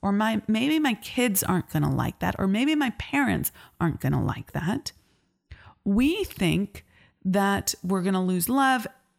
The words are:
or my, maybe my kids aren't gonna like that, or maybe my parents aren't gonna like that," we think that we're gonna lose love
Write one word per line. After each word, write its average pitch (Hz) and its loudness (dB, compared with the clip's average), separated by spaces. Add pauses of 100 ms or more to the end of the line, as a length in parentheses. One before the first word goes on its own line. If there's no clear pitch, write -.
or 196 0
my, 214 0
maybe 254 2
my 277 2
kids 233 0
aren't - 0
gonna 147 0
like - -2
that, 180 -2
or 190 0
maybe 247 2
my 277 0
parents 240 -2 (280)
aren't 165 0
gonna 135 0
like - -4
that," - -4 (920)
we 269 2
think 180 -2 (400)
that 196 0 (100)
we're 185 -2
gonna 185 0
lose 180 0
love 262 2 (340)